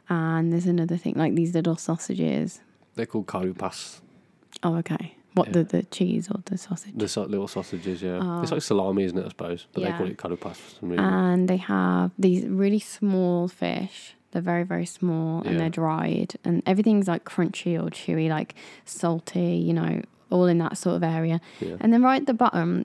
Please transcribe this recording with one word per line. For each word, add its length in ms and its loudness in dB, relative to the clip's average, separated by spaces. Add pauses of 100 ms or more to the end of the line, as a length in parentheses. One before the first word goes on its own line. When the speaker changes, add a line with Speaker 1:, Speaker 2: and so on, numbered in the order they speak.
Speaker 1:
And 440 2
there's 140 0
another 300 2
thing, 180 -4
like, 200 2
these 200 2
little 200 2
sausages. 840 -2 (340)
Speaker 2:
They're 120 -4
called 200 -4
codpas. 720 -6 (640)
Speaker 1:
Oh, 140 0
okay. 380 -6 (180)
What, 200 2
the, 60 6
Speaker 2:
Yeah. 60 4
Speaker 1:
the 180 0
cheese 460 -2
or 160 -6
the 120 -4
sausage? 400 -8
Speaker 2:
The 100 0
sa-, 160 -2
little 240 -2
sausages, 540 -6
yeah. 400 -2
It's 100 -2
Speaker 1:
Oh. 40 0
Speaker 2:
like 80 0
salami, 420 2
isn't 120 -2
it, 80 -2
I 40 -10
suppose? 440 -8
But 100 -4
they 60 0
Speaker 1:
Yeah. 80 -4
Speaker 2:
call 100 -2
it 100 -6
codpas 380 -8
for 240 -20
some 100 -6
reason. 160 2
Speaker 1:
And 420 2
they 100 2
have 640 2
these 260 4
really 340 2
small 680 0
fish. 680 -6 (160)
They're 100 -4
very, 220 0
very 220 -2
small, 560 -2
and 120 -2
Speaker 2:
Yeah. 60 0
Speaker 1:
they're 100 0
dried. 720 0
And 220 0
everything's, 420 4
like, 160 0
crunchy 580 -2
or 80 -4
chewy, 400 -2
like, 260 -4 (300)
salty, 720 -2
you 180 2
know, 280 0 (280)
all 180 6
in 100 6
that 200 0
sort 200 0
of 60 -2
area. 360 0 (220)
Speaker 2:
Yeah. 180 -6
Speaker 1:
And 140 6
then 80 6
right 200 6
at 60 -6
the 60 4
bottom, 520 2